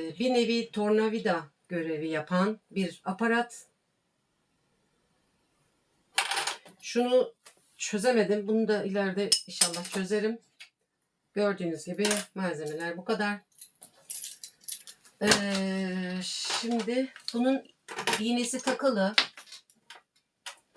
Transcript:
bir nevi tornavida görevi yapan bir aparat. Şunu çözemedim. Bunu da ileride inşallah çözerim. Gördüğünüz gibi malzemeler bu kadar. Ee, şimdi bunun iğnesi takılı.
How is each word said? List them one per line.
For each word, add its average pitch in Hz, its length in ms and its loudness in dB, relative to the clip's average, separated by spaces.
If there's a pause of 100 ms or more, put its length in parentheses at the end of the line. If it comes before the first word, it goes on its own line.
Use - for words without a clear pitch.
(200)
bir 254 140 2
nevi 233 380 2
tornavida 214 720 2 (240)
görevi 160 420 -2
yapan 180 500 0 (120)
bir 185 340 -2
aparat. 226 600 0 (3250)
Şunu 247 520 2 (460)
çözemedim. 208 680 2
Bunu 220 200 4
da 208 160 2
ileride 196 460 0 (180)
inşallah 175 440 -2
çözerim. 208 480 -2 (920)
Gördüğünüz 185 520 -2
gibi 180 220 -2 (280)
malzemeler 165 600 -4
bu 180 80 -12
kadar. 208 340 -2 (1800)
Ee, 190 1000 0
şimdi 233 880 -2 (200)
bunun 254 300 2 (560)
iğnesi 240 420 0
takılı. 226 540 2 (1600)